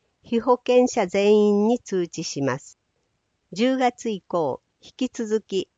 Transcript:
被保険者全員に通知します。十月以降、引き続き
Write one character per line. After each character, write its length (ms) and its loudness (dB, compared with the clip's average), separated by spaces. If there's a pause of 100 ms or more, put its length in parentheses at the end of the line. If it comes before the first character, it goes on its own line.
(220)
被 200 -2
保 160 2
険 300 4
者 200 -2
全 300 4
員 300 2
に 120 0
通 300 -4
知 140 -10
し 180 -8
ま 180 -2
す。 180 -20 (760)
十 240 0
月 320 -2
以 120 -6
降、 400 -4 (200)
引 280 -8
き 20 -
続 300 -4
き 360 -6